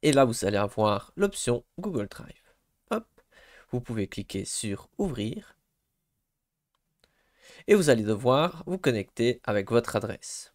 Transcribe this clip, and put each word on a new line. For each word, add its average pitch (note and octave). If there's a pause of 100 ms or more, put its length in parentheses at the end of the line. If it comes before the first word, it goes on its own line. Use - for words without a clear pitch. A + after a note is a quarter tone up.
Et D3
là, C3+
vous A2+
allez G2+
avoir G#2
l'option F#3 (140)
Google E3
Drive. - (360)
Hop. A3 (640)
Vous B2
pouvez A2
cliquer -
sur - (100)
Ouvrir. D3+ (2000)
Et -
vous F3
allez A2+
devoir C3
vous F#3
connecter A#2
avec G2+
votre A#2
adresse. -